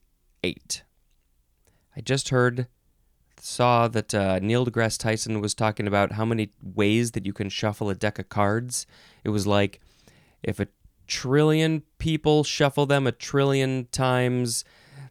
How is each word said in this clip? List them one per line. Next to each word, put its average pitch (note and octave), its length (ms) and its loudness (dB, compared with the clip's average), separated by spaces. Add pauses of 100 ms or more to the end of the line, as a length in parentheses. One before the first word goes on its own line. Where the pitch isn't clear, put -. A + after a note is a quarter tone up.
(440)
eight. - 400 -8 (1120)
I - 40 -10
just C3 280 -4
heard, B2 380 0 (720)
saw A#2+ 480 2
that, A2+ 260 -4
uh, F#2+ 260 0
Neil A#2 260 0
deGrasse A2+ 340 -2
Tyson A2 420 -2
was G#2 120 -2
talking G#2+ 340 -2
about G2+ 260 2
how A2 120 -2
many A2+ 260 -2 (100)
ways G#2+ 500 0
that F#2+ 140 -6
you G2 80 -6
can G2+ 160 -6
shuffle G#2 400 -4
a F#2+ 60 -2
deck G#2 240 -4
of F#2+ 100 -12
cards. G#2+ 560 0 (380)
It - 60 -4
was G#2 180 0
like, G2+ 340 2 (640)
if - 160 -4
a G2+ 80 -2 (400)
trillion D#3 760 2 (140)
people D3+ 460 2
shuffle C#3+ 420 0
them C#3 220 2
a A#2 40 2
trillion C3+ 800 0
times B2 760 0 (460)